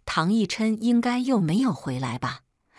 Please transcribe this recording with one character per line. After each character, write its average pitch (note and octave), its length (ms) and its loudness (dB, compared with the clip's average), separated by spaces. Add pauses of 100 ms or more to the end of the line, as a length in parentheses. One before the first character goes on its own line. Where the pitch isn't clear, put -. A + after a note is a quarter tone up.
唐 E3 240 0
奕 A3 160 2
琛 A3 340 -2
应 A#3 200 4
该 B3 180 0
又 B3+ 220 2
没 D#3+ 180 2
有 C4 140 2
回 B2+ 260 -6
来 B2 180 -4
吧？ - 260 -8 (360)